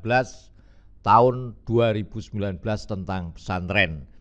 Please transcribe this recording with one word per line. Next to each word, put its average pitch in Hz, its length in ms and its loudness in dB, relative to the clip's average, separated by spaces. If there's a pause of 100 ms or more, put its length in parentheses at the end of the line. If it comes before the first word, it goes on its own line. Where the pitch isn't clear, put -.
belas 120 480 -2 (500)
Tahun 123 640 4
dua 117 240 4
ribu 107 320 -6
sembilan 98 400 -6
belas 107 240 -6
tentang 92 480 -8
pesantren. 90 720 -4 (140)